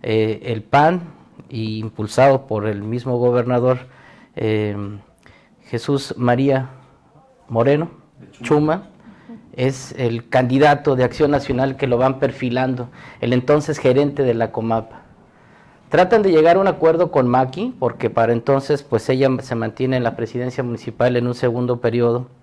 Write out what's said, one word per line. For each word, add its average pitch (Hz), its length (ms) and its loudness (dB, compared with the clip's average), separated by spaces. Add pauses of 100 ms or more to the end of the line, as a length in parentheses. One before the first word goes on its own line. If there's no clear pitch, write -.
Eh, 110 400 0
el 110 180 -6
pan, 165 520 0 (360)
y 110 300 -6
impulsado 127 680 2
por 107 220 -4
el 101 160 -4
mismo 120 340 -4
gobernador, 123 640 2 (560)
eh, 107 400 -2 (880)
Jesús 135 560 -4
María 127 520 0 (800)
Moreno, 135 420 0 (520)
Chuma, 151 480 0 (640)
es 131 440 -4
el 117 300 -4
candidato 135 720 2
de 127 80 2
Acción 143 260 0
Nacional 135 460 -2
que 135 100 -2
lo 120 100 2
van 131 220 0
perfilando, 127 680 -4 (320)
el 120 100 -2
entonces 147 480 0
gerente 139 440 2
de 123 100 2
la 113 180 -2
comapa. 113 520 -4 (840)
Tratan 185 340 4
de 190 100 2
llegar 165 260 6
a - 20 4
un 196 80 2
acuerdo 165 440 2
con 127 180 2
Maki, 131 500 -2
porque 120 300 -2
para 117 240 2
entonces, 135 500 0
pues, - 240 -2
ella 131 220 2 (100)
se 123 160 -8
mantiene 120 400 -4
en 123 80 0
la 113 140 -4
presidencia 123 460 -6
municipal 120 520 -2
en 120 120 0
un 123 60 -2
segundo 123 460 -2
periodo 120 480 0 (160)